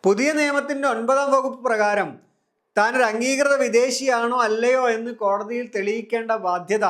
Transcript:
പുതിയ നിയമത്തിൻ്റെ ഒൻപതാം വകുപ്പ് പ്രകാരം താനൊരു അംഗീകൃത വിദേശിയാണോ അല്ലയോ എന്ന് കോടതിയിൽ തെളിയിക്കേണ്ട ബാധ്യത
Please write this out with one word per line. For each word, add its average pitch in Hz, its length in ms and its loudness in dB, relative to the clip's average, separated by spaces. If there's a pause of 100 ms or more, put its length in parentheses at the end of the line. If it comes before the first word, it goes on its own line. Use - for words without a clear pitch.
പുതിയ 220 220 2 (120)
നിയമത്തിൻ്റെ 285 520 -2
ഒൻപതാം 262 420 0
വകുപ്പ് 262 320 -2
പ്രകാരം 208 440 0 (640)
താനൊരു 233 340 2
അംഗീകൃത 269 540 0
വിദേശിയാണോ 247 840 0
അല്ലയോ 247 380 2 (100)
എന്ന് 233 160 -8 (140)
കോടതിയിൽ 214 500 -2
തെളിയിക്കേണ്ട 220 560 -4 (160)
ബാധ്യത 180 420 -2